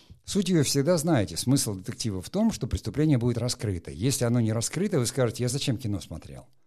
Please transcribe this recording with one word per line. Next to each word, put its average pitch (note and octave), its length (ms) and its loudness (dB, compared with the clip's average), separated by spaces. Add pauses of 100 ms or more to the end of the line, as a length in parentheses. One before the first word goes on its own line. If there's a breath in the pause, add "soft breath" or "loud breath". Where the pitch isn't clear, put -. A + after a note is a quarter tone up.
(240 soft breath)
суть F#3+ 240 0
её E3 160 4
всегда C#3+ 320 2
знаете. C3 400 2
Смысл B2 380 2
детектива F#2+ 480 -6
в - 80 -14
том, G#3+ 220 2
что - 140 -6
преступление C3 520 2
будет A#2+ 180 0
раскрыто. G#2 540 -4
Если A2 340 0
оно A#2+ 160 4
не A2 140 2
раскрыто, E3 440 -2
вы B2 60 2
скажете: A#2+ 380 -2
"Я B2 80 0
зачем B2 260 -2
кино G2+ 240 -4
смотрел? C#2+ 460 -14 (200)